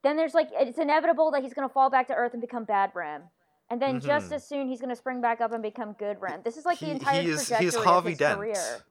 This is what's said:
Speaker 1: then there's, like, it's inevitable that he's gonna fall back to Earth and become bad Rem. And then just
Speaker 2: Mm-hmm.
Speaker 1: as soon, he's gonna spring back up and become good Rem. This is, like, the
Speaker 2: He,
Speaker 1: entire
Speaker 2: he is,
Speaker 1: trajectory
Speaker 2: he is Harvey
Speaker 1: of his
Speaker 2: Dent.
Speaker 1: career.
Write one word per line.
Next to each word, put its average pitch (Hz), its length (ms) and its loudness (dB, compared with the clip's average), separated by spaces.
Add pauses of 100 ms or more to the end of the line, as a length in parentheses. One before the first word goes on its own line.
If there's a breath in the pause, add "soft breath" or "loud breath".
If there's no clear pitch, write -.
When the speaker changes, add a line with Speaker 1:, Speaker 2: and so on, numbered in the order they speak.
Speaker 1:
then 294 140 2
there's, 320 160 0
like, 311 180 2
it's 247 260 0
inevitable 311 540 2
that 277 120 0
he's 254 100 -10
gonna 269 160 -4
fall 269 200 4
back 262 180 2
to 269 60 -2
Earth 240 200 0
and 233 80 -8
become 233 240 -8
bad 196 280 2
Rem. 151 300 -6 (460)
And 240 120 -2
then 262 200 0
just 294 240 0
Speaker 2:
Mm-hmm. 285 100 -8
Speaker 1:
as 269 100 -8
soon, 277 220 -6
he's 254 140 -8
gonna 247 160 -6
spring 254 240 -6
back 233 180 0
up 226 140 -2
and 226 100 -6
become 214 300 -8
good 208 260 -6
Rem. 180 240 -8
This 233 140 -6
is, 302 80 -10
like, 349 140 0
the 311 80 -6
Speaker 2:
He, 294 40 -4
Speaker 1:
entire 277 300 0
Speaker 2:
he - 80 0
is, 285 180 -2
Speaker 1:
trajectory 214 160 2
Speaker 2:
he 180 60 4
is 156 60 0
Harvey 185 220 6
Speaker 1:
of 175 140 2
his 151 60 -6
Speaker 2:
Dent. 147 200 2
Speaker 1:
career. 190 400 -4 (140)